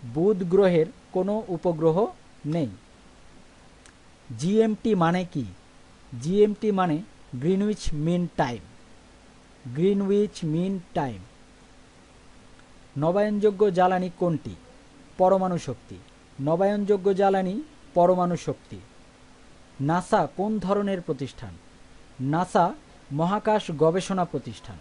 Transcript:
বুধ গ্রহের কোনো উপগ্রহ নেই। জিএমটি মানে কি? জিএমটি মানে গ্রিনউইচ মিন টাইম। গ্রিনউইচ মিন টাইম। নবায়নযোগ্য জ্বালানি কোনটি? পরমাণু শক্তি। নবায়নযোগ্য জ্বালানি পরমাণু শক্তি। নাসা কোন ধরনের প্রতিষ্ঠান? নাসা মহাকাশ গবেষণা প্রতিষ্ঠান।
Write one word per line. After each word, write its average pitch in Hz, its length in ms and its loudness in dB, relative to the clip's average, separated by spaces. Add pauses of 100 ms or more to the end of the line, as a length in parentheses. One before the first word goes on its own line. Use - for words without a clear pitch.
(140)
বুধ 190 360 2
গ্রহের 180 360 4 (260)
কোনো 202 360 -2
উপগ্রহ 165 580 0 (400)
নেই। 151 220 -2 (1700)
জিএমটি 214 560 2
মানে 175 300 2
কি? 147 200 -6 (800)
জিএমটি 208 500 2
মানে 180 300 0 (320)
গ্রিনউইচ 190 580 -2
মিন 170 440 -2
টাইম। 135 220 -2 (1160)
গ্রিনউইচ 196 680 0
মিন 175 360 -2 (140)
টাইম। 131 240 -4 (1800)
নবায়নযোগ্য 202 760 2
জ্বালানি 180 440 2
কোনটি? 165 360 -2 (640)
পরমাণু 185 400 2
শক্তি। 117 380 -12 (460)
নবায়নযোগ্য 196 760 2
জ্বালানি 196 460 2 (320)
পরমাণু 175 420 4
শক্তি। - 420 -10 (1000)
নাসা 165 560 0
কোন 214 220 -2
ধরনের 196 420 -2
প্রতিষ্ঠান? 135 500 -8 (680)
নাসা 170 540 0 (380)
মহাকাশ 196 680 0
গবেষণা 175 460 0
প্রতিষ্ঠান। - 560 -10